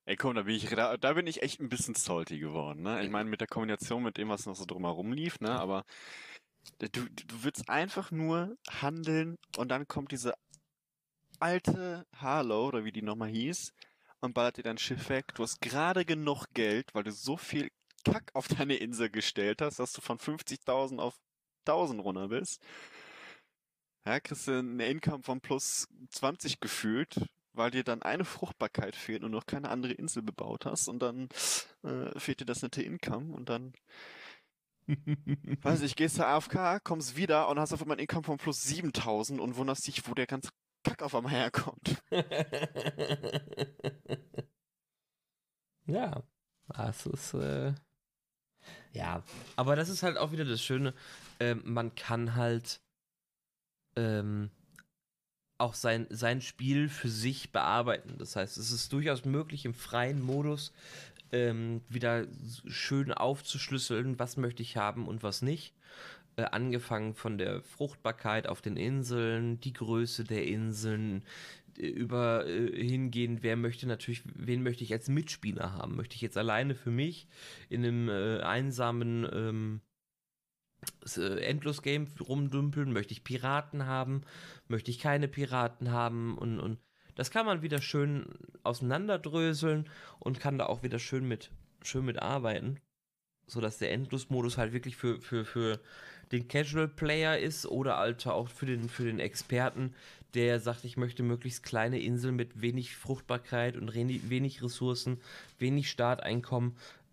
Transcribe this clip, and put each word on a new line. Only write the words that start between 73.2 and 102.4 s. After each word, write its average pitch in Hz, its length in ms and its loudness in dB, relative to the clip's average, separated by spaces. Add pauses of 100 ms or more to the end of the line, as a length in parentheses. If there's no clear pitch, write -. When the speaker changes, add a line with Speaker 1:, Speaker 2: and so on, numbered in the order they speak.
Speaker 2:
wer 113 140 2
möchte 117 280 0
natürlich, 117 400 -4
wen 123 380 -2
möchte 123 200 0
ich 110 100 -2
als 117 160 -2
Mitspieler 107 640 0
haben? - 240 -4
Möchte - 180 -4
ich 113 60 -10
jetzt 110 160 -2
alleine 113 360 2
für 127 160 -6
mich 143 380 0 (420)
in 120 160 2
einem, 120 240 2
äh, 101 320 2
einsamen, 117 920 2
ähm, 110 480 0 (1200)
s-, - 140 -10
äh, 92 240 2
Endlos-Game 143 640 0 (140)
rumdümpeln? 139 720 2
Möchte 101 180 0
ich - 140 -10
Piraten 139 600 -2
haben? 131 360 0 (480)
Möchte 113 200 0
ich 120 100 -4
keine 143 280 4
Piraten 127 640 0
haben? 117 460 0
Und, 110 240 0
und 113 180 -2 (360)
das 139 140 -2
kann 220 160 2
man 185 160 2
wieder 151 200 0
schön 143 440 2 (380)
auseinanderdröseln 156 1300 2 (300)
und - 200 -2
kann 139 180 2
da - 100 2
auch 120 140 0
wieder 123 160 0
schön 127 300 -2
mit, - 240 -4 (300)
schön 131 240 -2
mit 120 160 0
arbeiten, 120 580 0 (680)
sodass 110 320 -2
der - 120 2
Endlos-Modus 123 640 0
halt 113 140 2
wirklich 123 240 -4
für, 120 240 0
für, 117 240 -2
für 110 380 0 (500)
den 120 160 0
Casual-Player 151 920 2
ist 156 260 -2
oder 123 320 2
halt 117 280 2
auch 117 220 2
für - 180 -8
den, 117 220 0
für 123 160 -4
den 113 160 0
Experten, 127 720 0 (400)
der 120 280 4
sagt, 117 240 -2
ich 120 100 -10
möchte 123 280 0
möglichst 120 380 0
kleine 117 380 2
Inseln 123 380 2
mit 120 240 -4